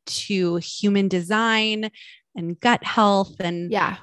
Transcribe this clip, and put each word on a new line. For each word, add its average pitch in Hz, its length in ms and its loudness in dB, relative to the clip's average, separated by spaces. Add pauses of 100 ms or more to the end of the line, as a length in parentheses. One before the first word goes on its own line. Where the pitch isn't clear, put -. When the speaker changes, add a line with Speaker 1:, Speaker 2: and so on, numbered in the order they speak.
Speaker 1:
to 180 480 -2
human 196 540 0
design 214 840 0 (440)
and 170 240 -6
gut 240 240 2
health. 202 560 2
And, 175 320 -4
Speaker 2:
Yeah. - 320 -2